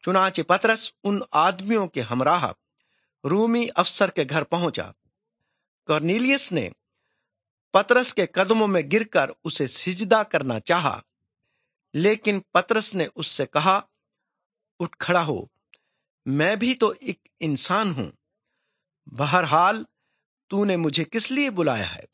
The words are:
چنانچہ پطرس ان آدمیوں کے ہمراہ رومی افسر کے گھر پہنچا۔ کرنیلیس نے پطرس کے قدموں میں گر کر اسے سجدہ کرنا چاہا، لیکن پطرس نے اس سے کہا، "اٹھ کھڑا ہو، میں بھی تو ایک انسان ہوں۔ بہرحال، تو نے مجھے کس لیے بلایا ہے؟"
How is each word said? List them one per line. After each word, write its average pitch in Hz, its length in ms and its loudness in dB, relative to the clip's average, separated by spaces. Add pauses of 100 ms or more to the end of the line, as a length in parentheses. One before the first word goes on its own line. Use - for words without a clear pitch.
چنانچہ 185 400 0
پطرس 208 500 0 (120)
ان 202 160 -2 (100)
آدمیوں 190 560 0
کے 139 160 -6
ہمراہ 131 500 0 (760)
رومی 226 440 2
افسر 185 360 0
کے 151 200 -2
گھر 151 140 -2
پہنچا۔ 156 460 -4 (960)
کرنیلیس 202 680 0
نے 120 160 -4 (1000)
پطرس 240 440 4
کے 190 120 0
قدموں 208 420 2
میں 185 140 0 (100)
گر 220 120 2
کر 151 260 0 (140)
اسے 156 220 -2
سجدہ 185 640 0
کرنا 131 300 -2
چاہا، 165 400 -2 (920)
لیکن 202 480 0
پطرس 202 540 0
نے 165 200 -2
اس 156 120 -8
سے - 200 -4
کہا، 190 340 2 (1000)
"اٹھ - 200 -6
کھڑا 170 280 0
ہو، 107 180 -4 (840)
میں 151 300 0
بھی 240 180 0
تو 226 260 0
ایک 233 280 -10 (120)
انسان 180 540 0
ہوں۔ 104 160 -6 (960)
بہرحال، 165 800 2 (600)
تو 202 180 -2
نے 190 120 2
مجھے 160 280 0
کس 220 260 -2
لیے 269 200 -2
بلایا 123 440 -2
ہے؟" 80 200 -18